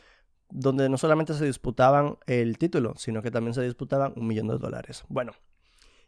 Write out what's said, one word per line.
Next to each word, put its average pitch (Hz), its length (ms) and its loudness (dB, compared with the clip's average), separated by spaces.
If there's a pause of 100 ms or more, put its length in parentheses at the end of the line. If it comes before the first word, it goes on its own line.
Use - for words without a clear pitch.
(500)
donde 135 400 2
no 135 80 2
solamente 156 360 2
se 151 120 -2
disputaban 139 720 4 (100)
el 117 300 2
título, 156 400 0
sino 113 240 -6
que 113 100 -6
también 117 220 -2
se 131 80 -2
disputaban 131 560 -2
un 117 100 -4
millón 110 220 -2
de 123 80 -2
dólares. - 500 -10
Bueno, 127 240 -4 (760)